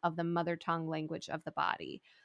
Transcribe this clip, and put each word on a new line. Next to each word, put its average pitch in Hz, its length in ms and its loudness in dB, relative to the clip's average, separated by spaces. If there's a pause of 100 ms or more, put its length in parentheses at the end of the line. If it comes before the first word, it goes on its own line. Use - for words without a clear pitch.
of 165 140 2
the 170 80 2
mother 170 320 2
tongue 165 320 0
language 160 400 -2
of 156 160 -4
the 202 80 -6
body. - 500 0 (220)